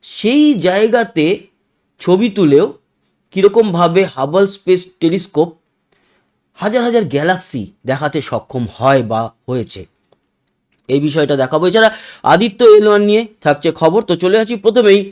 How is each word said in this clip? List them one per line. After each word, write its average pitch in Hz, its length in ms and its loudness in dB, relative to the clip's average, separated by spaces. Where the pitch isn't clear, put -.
সেই 277 400 0
জায়গাতে 214 580 0
ছবি 190 260 0
তুলেও 160 280 4
কীরকমভাবে 190 680 2
হাবল 151 300 0
স্পেস 180 260 -2
টেলিস্কোপ 165 480 -2
হাজার 214 300 -4
হাজার 233 160 0
গ্যালাক্সি 151 500 -4
দেখাতে 147 300 -4
সক্ষম 123 340 -8
হয় 131 240 2
বা 113 100 -4
হয়েছে, 117 340 -8
এই 135 180 0
বিষয়টা 147 340 -2
দেখাবো। 156 280 -2
এছাড়া 220 200 4
আদিত্য 202 260 0
এল 214 140 4
ওয়ান 208 200 4
নিয়ে 214 120 2
থাকছে 151 240 0
খবর। 165 300 0
তো 175 40 2
চলে 185 200 2
আসি 220 120 -6
প্রথমেই 208 360 4